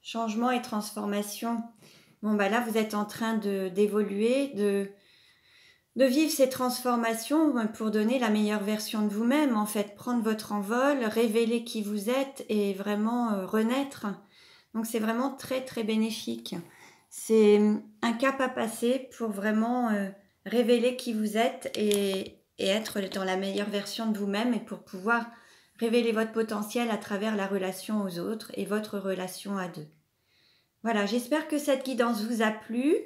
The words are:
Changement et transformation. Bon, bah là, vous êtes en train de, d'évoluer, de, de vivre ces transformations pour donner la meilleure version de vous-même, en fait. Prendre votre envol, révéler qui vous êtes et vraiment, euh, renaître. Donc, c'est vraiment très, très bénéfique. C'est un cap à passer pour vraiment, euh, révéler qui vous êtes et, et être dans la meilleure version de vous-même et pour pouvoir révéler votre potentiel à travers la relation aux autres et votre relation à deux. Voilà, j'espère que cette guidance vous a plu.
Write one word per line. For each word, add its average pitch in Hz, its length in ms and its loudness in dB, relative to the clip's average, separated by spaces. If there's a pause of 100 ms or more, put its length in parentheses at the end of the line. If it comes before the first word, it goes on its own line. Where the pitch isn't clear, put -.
Changement 226 480 -2
et 240 100 2
transformation. 214 1000 -4 (600)
Bon, 214 120 2
bah 196 160 4
là, 233 180 2
vous 220 80 0
êtes 214 160 0
en 208 140 0
train 226 320 -2
de, 196 320 -2
d'évoluer, 208 760 2
de, 202 420 0 (1040)
de 247 80 6
vivre 294 260 4
ces 262 200 4
transformations 247 1040 2 (140)
pour 220 220 -2
donner 214 280 2
la 240 100 2
meilleure 208 340 2
version 214 380 -2
de 208 80 2
vous-même, 240 480 2
en 214 80 2
fait. 208 300 -4
Prendre 240 280 -2
votre 214 300 -2
envol, 240 500 0
révéler 226 600 2
qui 220 180 -6
vous 208 280 -2
êtes 269 400 -2
et 202 240 2
vraiment, 214 580 0
euh, 190 140 -2
renaître. 233 580 0 (720)
Donc, 220 100 -2
c'est 226 160 -2
vraiment 233 340 -2
très, 262 300 -6
très 240 180 -6
bénéfique. 220 720 -4 (540)
C'est 208 540 6 (400)
un 233 100 0
cap 269 260 0
à 262 120 0
passer 247 680 -2
pour 226 140 -4
vraiment, 220 600 0
euh, 196 180 -2 (340)
révéler 240 520 2
qui 240 180 -4
vous 214 240 -2
êtes 254 360 0
et, 202 640 0 (200)
et - 80 0
être 208 340 0 (140)
dans 190 100 -4
la 185 140 0
meilleure 196 320 -2
version 202 400 -4
de 208 80 0
vous-même 202 340 0
et 208 80 0
pour 180 200 -12
pouvoir 208 440 -2 (540)
révéler 233 340 2
votre 220 200 0
potentiel 220 580 -2
à 208 60 0
travers 208 400 -2
la 190 100 0
relation 190 560 -2
aux 180 160 -4
autres 208 360 -6
et 202 100 -4
votre 214 340 -4
relation 190 580 -6
à 185 120 -4
deux. 156 180 -12 (960)
Voilà, 214 240 2
j'espère 247 420 0
que 302 100 0
cette 269 260 2
guidance 233 380 0
vous 226 200 0
a 220 80 4
plu. 240 440 0 (120)